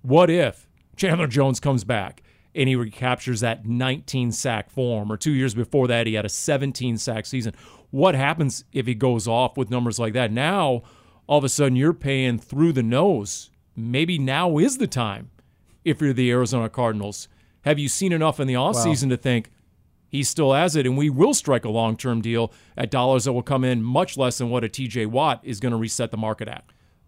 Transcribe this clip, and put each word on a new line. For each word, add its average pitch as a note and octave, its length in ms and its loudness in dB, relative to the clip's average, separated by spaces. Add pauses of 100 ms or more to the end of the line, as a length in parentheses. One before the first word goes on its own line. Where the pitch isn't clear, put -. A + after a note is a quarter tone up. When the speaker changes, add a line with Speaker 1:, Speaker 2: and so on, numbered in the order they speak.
Speaker 1:
What D#3+ 280 6
if D#3+ 360 0 (300)
Chandler E3+ 320 0
Jones C3+ 320 2
comes C3 240 0
back G#2 400 -4 (320)
and C3+ 140 2
he C3 80 2
recaptures B2 640 -4
that A2+ 260 -2
nineteen B2+ 640 -2
sack A2+ 400 -4
form, A2+ 400 -2
or G#2+ 60 -6
two D3+ 160 -2
years C3 200 0
before B2 340 0
that A#2 200 0
he A2 60 -2
had G#2+ 120 -2
a G2+ 40 -4
seventeen C3 680 -2
sack A2 280 -6
season? A2+ 280 -6 (380)
What D#3 240 4
happens C#3 560 -2
if B2+ 160 -4
he B2 80 -2
goes A#2 320 0
off A#2+ 300 0
with A#2+ 120 -2
numbers A#2+ 300 -2
like A2 140 -2
that? A#2+ 180 0
Now, C#3+ 520 0 (440)
all C#3+ 120 4
of C3+ 40 -2
a C3+ 60 0
sudden, C3+ 260 2
you're C#3+ 180 4
paying C3 460 -2
through D#3 320 0
the C3 100 0
nose. B2 720 0 (240)
Maybe C3+ 420 -2
now D3 400 0
is B3+ 200 2
the B3+ 100 0
time A2+ 440 -4 (520)
if D#3 160 0
you're C#3+ 140 2
the B2 180 2
Arizona A#2+ 380 2
Cardinals. G#2+ 580 -4 (360)
Have D3 140 2
you C#3+ 120 -2
seen F#3+ 240 0
enough D#3+ 260 0
in C3+ 80 -2
the C3 60 0
offseason C3 540 2
Speaker 2:
Wow. - 20 2
Speaker 1:
to B2 80 0
think A#2+ 340 -2 (560)
he C#3 160 -4
still C3+ 300 2
has D#3 240 2
it, C3+ 80 2
and B2+ 120 0
we D3 120 2
will E3 240 4
strike B2+ 320 0
a A2+ 40 -6
long-term A2+ 520 0
deal A2+ 320 -2 (240)
at A#2 120 -4
dollars B2+ 360 2
that C3+ 80 0
will A#2+ 100 -2
come C3 220 0
in B2 180 0
much B2+ 340 0
less B2+ 200 0
than A#2+ 120 -4
what B2 140 -2
a A2 60 -2
T C3 180 -8
J A2+ 180 -2
Watt B2+ 380 0
is A#2 160 -8
gonna A#2+ 180 -2
reset A2+ 340 -4
the A2 60 -8
market A2 300 -6
at? - 160 -14 (440)